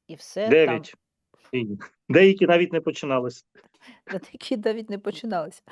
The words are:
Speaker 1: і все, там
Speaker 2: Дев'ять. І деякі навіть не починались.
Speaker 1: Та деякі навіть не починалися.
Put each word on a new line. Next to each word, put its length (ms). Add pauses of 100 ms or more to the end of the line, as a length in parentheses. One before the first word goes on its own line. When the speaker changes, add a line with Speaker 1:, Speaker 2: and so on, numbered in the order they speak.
Speaker 1:
і 60
все, 500
там 160
Speaker 2:
Дев'ять. 140 (580)
І 260 (300)
деякі 380
навіть 260
не 80
починались. 680 (580)
Speaker 1:
Та 140
деякі 380
навіть 340
не 80
починалися. 720